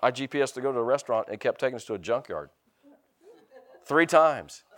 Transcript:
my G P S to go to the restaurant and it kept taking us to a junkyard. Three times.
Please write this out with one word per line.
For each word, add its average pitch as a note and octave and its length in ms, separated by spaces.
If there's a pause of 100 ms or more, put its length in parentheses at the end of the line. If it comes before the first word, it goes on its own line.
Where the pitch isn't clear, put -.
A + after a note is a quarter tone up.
my B2 80
G C3 160
P C#3+ 140
S C3+ 120
to B2+ 80
go C3+ 120
to B2+ 60
the A#2 60
restaurant B2 440
and G#2+ 60
it G#2+ 60
kept A#2+ 200
taking C3 160
us A2 100
to A2+ 80
a G2+ 40
junkyard. F2+ 520 (1300)
Three D#3 220
times. D#3 580 (140)